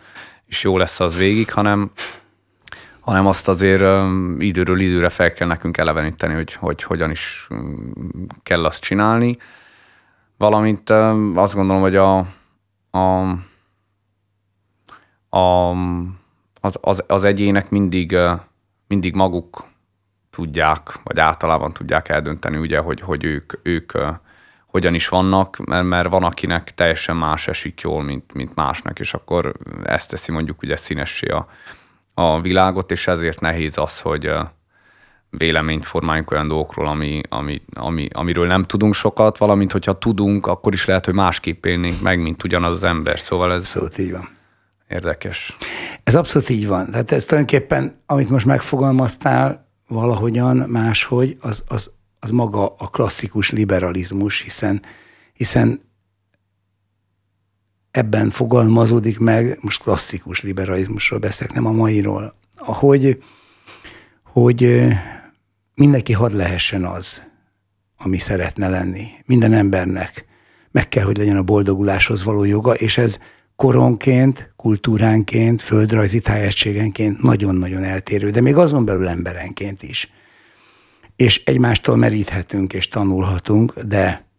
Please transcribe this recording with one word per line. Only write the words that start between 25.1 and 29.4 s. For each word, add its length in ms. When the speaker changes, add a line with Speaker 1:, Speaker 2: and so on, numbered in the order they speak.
Speaker 1:
mert, 280
mert 240
van, 160
akinek 500
teljesen 420
más 320
esik 320
jól, 220
mint, 300
mint 220
másnak, 440
és 160
akkor 400